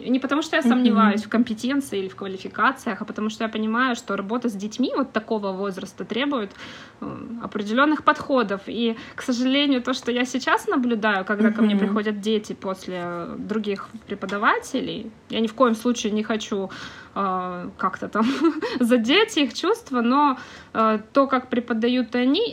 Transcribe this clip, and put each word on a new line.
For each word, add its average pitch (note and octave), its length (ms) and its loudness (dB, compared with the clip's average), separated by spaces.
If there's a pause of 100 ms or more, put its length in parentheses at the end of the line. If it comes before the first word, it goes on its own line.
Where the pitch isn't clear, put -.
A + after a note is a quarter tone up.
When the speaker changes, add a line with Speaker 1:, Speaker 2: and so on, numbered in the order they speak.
(100)
Speaker 1:
не C4 80 4
потому C#4 240 0
что D#4+ 140 -2
я D#4 60 2
Speaker 2:
Мгм. B3 80 4
Speaker 1:
сомневаюсь G#3+ 540 4
в - 40 -14
компетенции A#3+ 720 0
или F#3+ 80 -4
в F#3+ 80 -12
квалификациях, G3 880 -4
а - 20 -6
потому G#3+ 260 -4
что A3 140 -6
я A3 60 -2
понимаю, A3 460 0
что G3 200 -6
работа A3 320 -2
с A3 60 -2
детьми G#3+ 420 -4
вот C#4 160 -2
такого G#3+ 400 -2
возраста F#3+ 520 -6
требует, A#3 460 -2 (500)
э, - 60 -10 (360)
определённых A3 640 2
подходов. B3 640 2
И, A3+ 280 -2 (200)
к - 60 -10
сожалению, C4 600 2
то, B3 120 -2
что - 180 -4
я B3 120 0
сейчас C#4 440 0
наблюдаю, A3 560 2
когда G#3+ 260 2
ко A3 120 0
мне G#3 120 6
Speaker 2:
Мгм. G3 120 4
Speaker 1:
приходят G#3 340 0
дети G#3+ 340 0
после, F#3+ 400 -8 (100)
э, E3+ 340 -8
других G3+ 500 -4 (180)
преподавателей, G3+ 1040 -2 (200)
я G#3+ 100 -2
ни A3+ 60 2
в G#3+ 80 -8
коем A#3+ 200 4
случае A#3 380 0
не G#3+ 100 0
хочу, G#3+ 480 -4 (460)
э, F#3 600 -2
как-то F#3+ 320 -4
там G#3 160 0
<laughs> D4+ 560 0
задеть B3 560 4
их C#4+ 180 2
чувства, D#4+ 480 0
но, C4 340 4 (380)
э, A3 240 4 (140)
то, C#4 140 6
как C4 220 0
преподают B3 680 0
они, C#4 380 2